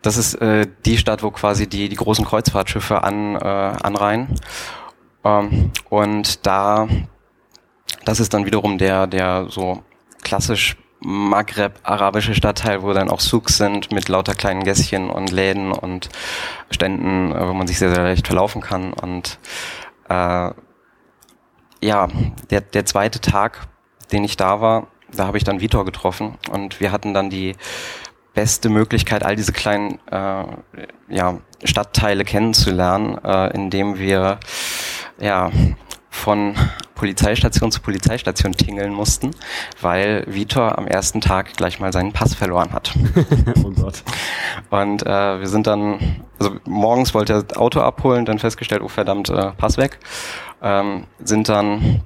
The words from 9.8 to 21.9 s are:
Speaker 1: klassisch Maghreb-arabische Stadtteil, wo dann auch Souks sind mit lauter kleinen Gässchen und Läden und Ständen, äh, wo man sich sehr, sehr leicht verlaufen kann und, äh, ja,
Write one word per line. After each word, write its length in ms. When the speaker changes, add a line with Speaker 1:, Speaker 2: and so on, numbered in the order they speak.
Speaker 1:
klassisch 560
Maghreb-arabische 1300
Stadtteil, 480
wo 120
dann 160
auch 100
Souks 380
sind 340
mit 160
lauter 260
kleinen 300
Gässchen 460
und 200
Läden 420
und 360
Ständen, 600
äh, 160
wo 60
man 140
sich 120
sehr, 160
sehr 100
leicht 220
verlaufen 360
kann 320
und, 440
äh, 420
ja, 260